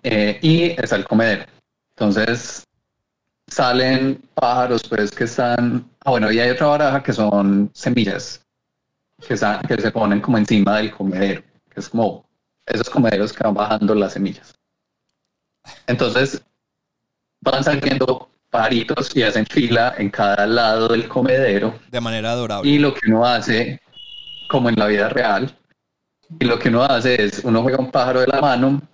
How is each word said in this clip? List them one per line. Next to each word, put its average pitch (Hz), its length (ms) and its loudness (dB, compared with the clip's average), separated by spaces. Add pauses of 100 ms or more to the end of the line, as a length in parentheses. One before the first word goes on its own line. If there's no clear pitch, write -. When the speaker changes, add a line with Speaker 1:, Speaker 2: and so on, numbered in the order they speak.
Speaker 1:
Eh, 107 380 -2
y 165 220 4 (180)
está - 140 -2
el 98 100 -2
comedero. 110 380 0 (460)
Entonces, 110 720 -2 (840)
salen 131 760 0 (120)
pájaros, 123 540 0
pues, 104 240 -2
que - 140 -4
están, 120 640 -2 (160)
ah, 135 60 2
bueno, 107 200 2
y 113 80 2
hay 123 120 2
otra 143 160 0
baraja 143 360 2
que 131 80 -2
son 101 640 2
semillas, 107 680 -4 (880)
que 117 80 -2
sa-, 104 320 -2
que 120 140 0
se 107 100 0
ponen 104 300 0
como 113 160 0
encima 104 400 2
del 110 140 -2
comedero, 95 500 -2 (280)
que 101 120 -14
es - 80 -12
como 113 360 -2 (400)
esos 113 240 -4
comederos 107 440 0
que - 100 -6
van 107 120 0
bajando 107 380 0
las 101 200 0
semillas. 95 420 -8 (1300)
Entonces, 123 540 -2 (1000)
van 135 220 0
saliendo 139 680 -2 (220)
pajaritos 117 680 -2
y 120 60 2
hacen 107 220 0
fila 120 520 0
en 101 120 -2
cada 101 380 0
lado 113 400 2
del 113 220 0
comedero. 127 680 0 (140)
Speaker 2:
De 123 80 -4
manera 113 320 -4
adorable. 117 380 -2
Speaker 1:
Y 147 100 4
lo 143 140 2
que - 160 -10
uno 113 160 4
hace, 117 560 0 (680)
como 123 200 2
en 110 60 2
la 107 120 2
vida 104 220 2
real, 120 440 -2 (840)
y 123 60 0
lo 117 120 2
que 127 120 0
uno 120 140 4
hace 123 380 2
es, 101 220 -2
uno 113 200 2
juega 131 160 2
un 127 120 -4
pájaro 127 300 2
de 127 60 4
la - 120 0
mano 139 420 2 (120)